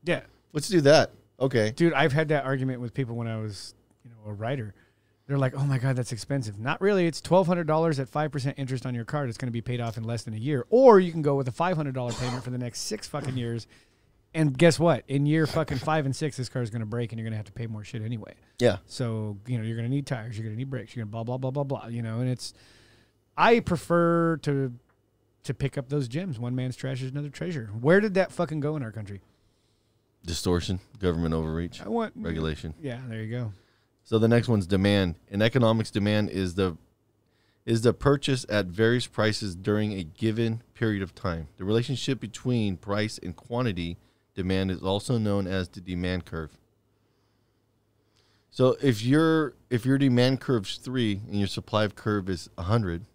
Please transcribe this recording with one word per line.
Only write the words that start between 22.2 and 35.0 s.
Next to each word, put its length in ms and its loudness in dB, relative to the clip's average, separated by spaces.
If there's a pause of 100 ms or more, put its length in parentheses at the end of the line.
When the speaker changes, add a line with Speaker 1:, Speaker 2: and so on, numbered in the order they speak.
Speaker 1:
it's, 260 -6 (840)
I 220 8
prefer 800 2
to, 360 -2 (680)
to 100 -6
pick 240 -4
up 120 -8
those 180 -2
gems. 320 -6
One 160 -4
man's 200 -4
trash 280 -8
is 80 -6
another 180 -6
treasure. 400 -6 (100)
Where 220 8
did 140 0
that 160 2
fucking 280 -2
go 160 -2
in 60 -4
our 100 -8
country? 300 -10 (1040)
Speaker 2:
Distortion, 540 0 (200)
government 340 0
overreach, 480 -4
Speaker 1:
I 80 -10
want 260 -4
Speaker 2:
regulation. 680 -6
Speaker 1:
Yeah, 180 -8 (100)
there 120 -8
you 80 -10
go. 220 -6 (540)
Speaker 2:
So 140 2
the 100 6
next 180 6
one's 200 4
demand. 480 4 (140)